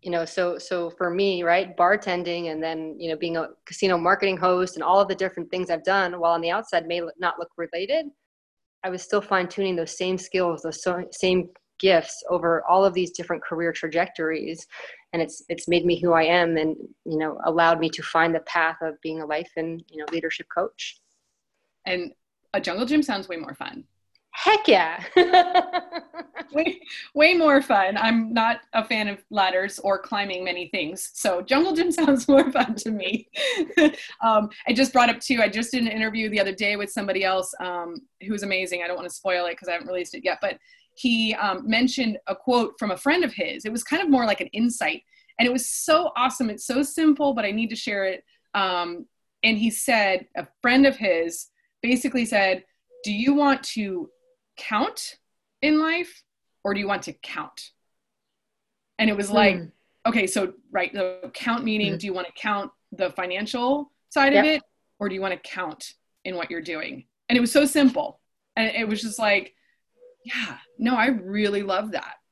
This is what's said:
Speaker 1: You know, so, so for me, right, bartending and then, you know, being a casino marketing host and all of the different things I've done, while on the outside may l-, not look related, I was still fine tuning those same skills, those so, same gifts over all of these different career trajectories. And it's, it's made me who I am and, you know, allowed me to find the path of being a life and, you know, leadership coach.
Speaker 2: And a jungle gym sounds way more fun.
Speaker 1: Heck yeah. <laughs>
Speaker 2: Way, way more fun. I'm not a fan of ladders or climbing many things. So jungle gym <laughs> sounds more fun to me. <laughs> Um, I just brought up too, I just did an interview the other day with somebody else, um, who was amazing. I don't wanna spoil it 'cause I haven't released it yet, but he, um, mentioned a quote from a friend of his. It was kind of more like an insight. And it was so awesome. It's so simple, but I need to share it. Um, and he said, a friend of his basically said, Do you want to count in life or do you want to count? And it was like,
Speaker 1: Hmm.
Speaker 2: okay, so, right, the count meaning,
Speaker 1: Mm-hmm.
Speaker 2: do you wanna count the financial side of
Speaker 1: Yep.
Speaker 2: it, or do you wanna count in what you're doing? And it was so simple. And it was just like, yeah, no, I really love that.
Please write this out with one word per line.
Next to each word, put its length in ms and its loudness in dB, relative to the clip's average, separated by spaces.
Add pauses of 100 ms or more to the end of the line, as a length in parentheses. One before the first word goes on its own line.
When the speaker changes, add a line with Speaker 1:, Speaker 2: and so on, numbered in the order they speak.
Speaker 1:
You 80 -10
know, 140 -2
so, 340 -4
so 320 -6
for 200 -4
me, 320 0
right, 340 2
bartending 720 0
and 120 -6
then, 360 -6
you 120 -6
know, 60 -4
being 200 -4
a 120 -4 (180)
casino 320 0
marketing 400 2
host 380 2
and 60 -6
all 160 4
of 100 4
the 60 -2
different 360 -6
things 200 -4
I've 140 -4
done, 340 0
while 140 2
on 80 0
the 100 -2
outside 360 -2
may 140 -4
l-, 180 -8
not 200 -2
look 200 -10
related, 480 -4 (760)
I 60 -6
was 140 -8
still 180 0
fine 260 0
tuning 300 -2
those 200 -6
same 200 -2
skills, 460 -2
those 200 -8
so, 280 -2
same 400 0 (280)
gifts 520 2
over 360 0
all 180 6
of 100 4
these 160 -2
different 320 -6
career 300 -4
trajectories. 920 -4 (460)
And 80 -2
it's, 300 -6
it's 180 -8
made 160 2
me 160 2
who 140 2
I 80 6
am 340 4
and, 200 0 (280)
you 140 -2
know, 260 -4
allowed 340 4
me 120 0
to 120 -10
find 320 2
the 60 0
path 400 -2
of 220 -8
being 180 -6
a 60 -10
life 300 -4
and, 340 -6
you 80 -16
know, 140 -10
leadership 420 -6
coach. 440 -6 (840)
Speaker 2:
And 280 -4 (420)
a 60 2
jungle 260 -4
gym 160 4
sounds 260 -2
way 80 -6
more 180 -12
fun. 300 -12 (480)
Speaker 1:
Heck 340 2
yeah. 380 4 (100)
<laughs> 680 4 (680)
Speaker 2:
Way, 280 -2 (340)
way 200 6
more 280 6
fun. 340 2
I'm 360 2
not 300 2 (100)
a 120 0
fan 220 -2
of 240 -8
ladders 480 0
or 220 0
climbing 420 -4
many 260 -6
things. 460 -6
So 280 0
jungle 340 2
gym 160 2
<laughs> 0 -
sounds 340 2
more 240 6
fun 260 0
to 140 -6
me. 380 -4 (480)
<laughs> 140 6 (300)
Um, 300 2 (160)
I 60 0
just 200 2
brought 160 6
up 120 -2
too, 200 0
I 80 4
just 220 -4
did 120 -2
an 60 0
interview 400 -2
the 120 0
other 140 0
day 220 -2
with 140 -6
somebody 340 -2
else, 360 0
um, 360 -6 (260)
who 100 -6
was 100 -4
amazing. 400 -4
I 60 -6
don't 80 -4
wanna 140 -10
spoil 360 -2
it 120 -6
'cause 100 -12
I 60 -4
haven't 120 -8
released 280 -6
it 100 -14
yet, 180 -2
but 160 -4 (360)
he, 400 0
um, 340 -4
mentioned 580 0
a 80 -4
quote 460 0
from 100 -2
a 60 -2
friend 280 2
of 80 -2
his. 320 -6
It 80 -6
was 120 -6
kind 180 -2
of 80 0
more 160 4
like 140 0
an 80 -6
insight. 560 -2 (340)
And 80 4
it 60 2
was 180 -2
so 460 2
awesome. 340 0
It's 160 -10
so 160 0
simple, 500 4
but 120 -2
I 80 -2
need 180 -2
to 60 -8
share 300 -4
it. 180 -6 (300)
Um, 520 -2 (380)
and 120 4
he 140 2
said, 560 0 (100)
a 120 -8 (140)
friend 220 6
of 120 6
his 500 0 (340)
basically 460 0
said, 380 2 (400)
Do 80 -4
you 220 2
want 280 4 (120)
to 360 -4 (460)
count 600 -4 (460)
in 180 4
life 420 -2 (420)
or 100 -2
do 60 -4
you 80 -4
want 160 -2
to 80 -10
count? 580 -14 (1300)
And 100 2
it 80 0
was 140 -4
like, 280 6
Speaker 1:
Hmm. 60 -8 (420)
Speaker 2:
okay, 200 2
so, 260 -2 (180)
right, 220 -2
the 400 -6
count 320 -4
meaning, 280 0
Speaker 1:
Mm-hmm. 60 -6
Speaker 2:
do 80 -10
you 80 -4
wanna 220 -6
count 340 -4 (220)
the 180 -2
financial 800 -4 (200)
side 240 4
of 100 8
Speaker 1:
Yep. 120 4
Speaker 2:
it, 60 -4 (360)
or 100 -4
do 60 -4
you 80 -6
wanna 160 -4
count 560 -10 (300)
in 120 -8
what 140 -8
you're 100 -8
doing? 460 -10 (220)
And 100 4
it 20 4
was 120 0
so 120 6
simple. 560 2 (360)
And 180 0
it 120 -2
was 140 -2
just 180 -8
like, 360 2 (720)
yeah, 340 -8 (200)
no, 180 0
I 100 4
really 560 0
love 300 -2
that. 240 -8 (160)